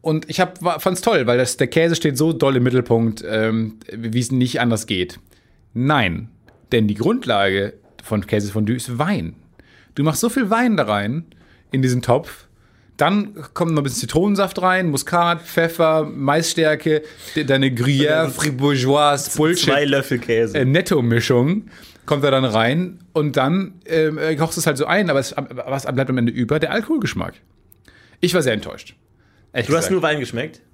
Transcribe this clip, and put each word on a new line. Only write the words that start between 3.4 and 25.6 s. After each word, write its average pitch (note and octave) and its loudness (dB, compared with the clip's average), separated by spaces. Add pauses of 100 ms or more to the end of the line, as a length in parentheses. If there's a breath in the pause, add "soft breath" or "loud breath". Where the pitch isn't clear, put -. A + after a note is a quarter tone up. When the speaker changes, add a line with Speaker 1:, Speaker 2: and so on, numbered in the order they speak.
Speaker 1:
wie A2+ -4
es B2 -2
nicht B2+ 0
anders A2+ 0
geht. F2+ -2 (520 soft breath)
Nein, A2+ 0 (420)
denn A2+ 4
die G#2 0
Grundlage G#2 0 (280)
von G#2 -4
Käsefondue G#2 -2
ist A#2+ -8
Wein. C#3+ -4 (580 soft breath)
Du C#3 -2
machst D3+ 0
so A#3 0
viel G#3+ -2
Wein A3+ 2
da D3+ 0
rein, G#2+ -2 (440 soft breath)
in C3+ 0
diesen B2 0
Topf, - 0 (500 soft breath)
dann G3 0 (200)
kommt E3+ -2
noch D3+ 2
ein C#3+ -2
bisschen C3 -4
Zitronensaft F#3+ 0
rein, F#3 0
Muskat, E3+ 0
Pfeffer, E3 0
Maisstärke, D3+ 0 (320 loud breath)
de-, D3+ 0
deine C3+ 4
Gruyère, C#3 2
Speaker 2:
Und - -
dann C#3 -4
Speaker 1:
Fribourgeoise, C#3+ 0
Bullshit. E3 2
Speaker 2:
zwei D3 2
Löffel C3+ 0
Käse. A#2 0
Speaker 1:
Äh, C3 2
Netto-Mischung C3+ 2 (340 loud breath)
kommt C#3+ 0
da C#3+ 4
dann C3 4
rein B2+ 0 (160)
und D3 0
dann, E3+ -2
ähm, D#3 0
äh, D#3 -2
kochst D#3+ -2
es D#3+ -2
halt D3+ 0
so C#3 -2
ein, F#3 0
aber C#3 2
es, C3 -4
aber B2 -8